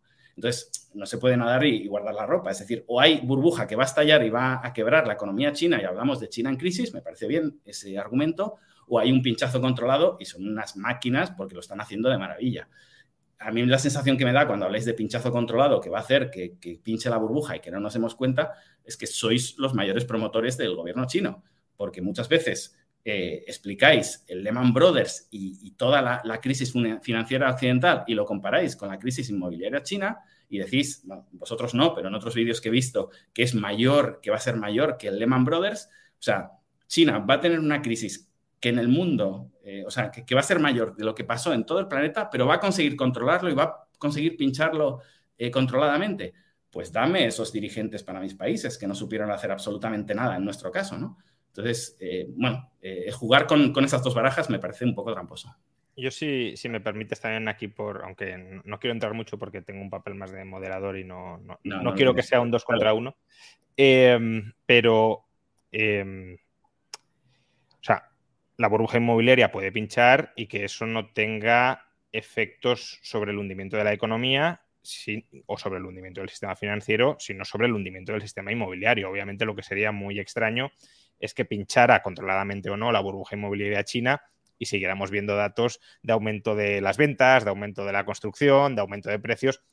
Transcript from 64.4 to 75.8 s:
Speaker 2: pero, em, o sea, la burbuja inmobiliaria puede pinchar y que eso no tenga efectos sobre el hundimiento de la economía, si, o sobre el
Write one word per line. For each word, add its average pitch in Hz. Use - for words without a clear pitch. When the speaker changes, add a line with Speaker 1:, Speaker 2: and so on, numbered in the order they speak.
Speaker 2:
pero, 110
em, 98
o -
sea, -
la 117
burbuja 107
inmobiliaria 117
puede 98
pinchar 120
y 110
que 101
eso 113
no 113
tenga 113
efectos -
sobre 104
el 101
hundimiento 95
de 107
la 104
economía, 127
si, -
o 101
sobre 95
el 92